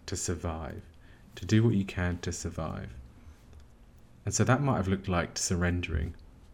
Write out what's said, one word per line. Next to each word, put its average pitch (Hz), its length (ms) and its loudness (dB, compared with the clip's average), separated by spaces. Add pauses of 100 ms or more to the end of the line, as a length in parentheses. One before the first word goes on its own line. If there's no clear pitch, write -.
to 92 100 -4
survive, 85 640 -6 (540)
to - 100 -12
do 110 180 6
what 120 120 6
you 98 100 2
can 87 320 -2
to 90 160 -6
survive. 82 560 -6 (1400)
And 98 80 -2
so 107 100 4
that 131 180 4
might 139 160 2
have 95 120 0
looked 95 180 0
like 87 300 0
surrendering, 87 760 0 (380)